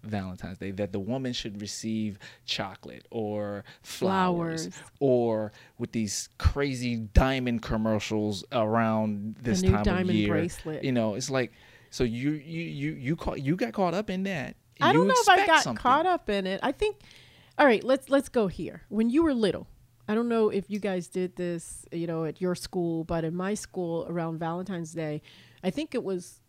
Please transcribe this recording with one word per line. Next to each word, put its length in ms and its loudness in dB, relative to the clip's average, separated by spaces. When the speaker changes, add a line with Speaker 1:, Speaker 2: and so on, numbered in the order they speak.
Speaker 1:
Valentine's 540 -8
Day, 140 -8
that 200 -4
the 80 -4
woman 340 -4
should 280 -8
receive 580 -4
chocolate 680 -8
or 520 -4
flowers, 840 -2
Speaker 2:
Flowers. 140 -14
Speaker 1:
or 520 2
with 140 -8
these 460 -4
crazy 600 0
diamond 640 2
commercials 920 0
around 880 2
Speaker 2:
The 0 -
Speaker 1:
this 100 2
Speaker 2:
new 100 6
Speaker 1:
time 120 4
Speaker 2:
diamond 280 2
Speaker 1:
of 40 4
year. 140 4
Speaker 2:
bracelet. 540 -2
Speaker 1:
You 80 0
know, 240 2
it's 140 -6
like, 220 0
so 140 0
you, 280 0
you, 320 -6
you, 300 -4
you 220 -2
caught, 260 -6
you 140 0
got 180 -2
caught 200 0
up 160 -2
in 140 -2
that. 320 -4
Speaker 2:
I 120 6
don't 100 8
Speaker 1:
You 60 6
Speaker 2:
know 80 6
if 120 6
I 60 8
Speaker 1:
expect 120 4
Speaker 2:
got 160 6
Speaker 1:
something. 180 -4
Speaker 2:
caught 240 4
up 240 0
in 180 -2
it. 160 -4
I 80 0
think, 260 -2
all 80 8
right, 180 6
let's, 260 0
let's 200 4
go 180 2
here. 420 -8
When 200 2
you 140 6
were 100 6
little, 340 0
I 80 0
don't 140 2
know 200 4
if 200 -4
you 100 -4
guys 280 -2
did 280 -4
this, 560 -6
you 160 -4
know, 180 -2
at 160 -6
your 140 0
school, 480 -2
but 200 -2
in 120 -2
my 180 -2
school 560 -4
around 300 -4
Valentine's 540 -6
Day, 280 -6
I 60 0
think 240 -6
it 100 -2
was 460 -6